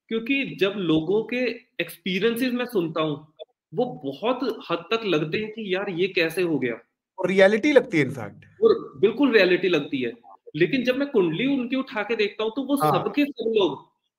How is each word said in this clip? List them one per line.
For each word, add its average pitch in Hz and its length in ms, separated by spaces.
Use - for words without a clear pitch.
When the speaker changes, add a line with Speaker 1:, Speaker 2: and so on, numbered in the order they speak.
Speaker 1:
क्योंकि 226 480
जब 196 220
लोगों 175 460
के 247 180
experiences 226 720
मैं 240 120
सुनता 165 360
हूँ, 151 320
वो 240 320
बहुत 202 680
हद 165 60
तक 226 120
लगते 156 320
हैं 214 140
कि 208 240
यार 202 140
ये 180 180
कैसे 170 340
हो 165 180
गया। 117 200
Speaker 2:
और 185 80
reality 202 440
लगती 170 260
है 143 80
in 123 60
fact। 101 520
Speaker 1:
और - 360
बिल्कुल 233 320
reality 185 380
लगती 147 320
है, 117 100
लेकिन 214 280
जब 254 140
मैं 277 100
कुंडली 185 380
उनकी 262 300
उठा 254 280
के 226 120
देखता 208 280
हूँ 220 120
तो 277 80
वो 277 120
Speaker 2:
हाँ। 151 160
Speaker 1:
सबके - 340
सब 226 320
लोग 156 400